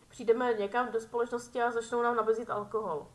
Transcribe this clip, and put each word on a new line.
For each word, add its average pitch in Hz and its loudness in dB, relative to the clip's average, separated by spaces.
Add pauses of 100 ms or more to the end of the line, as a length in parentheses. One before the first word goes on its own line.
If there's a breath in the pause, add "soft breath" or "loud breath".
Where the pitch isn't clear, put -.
přijdeme 233 2
někam 220 0
do 226 0
společnosti 240 -4
a 240 2
začnou 233 -2
nám 240 2
nabízet 220 2
alkohol. 208 -4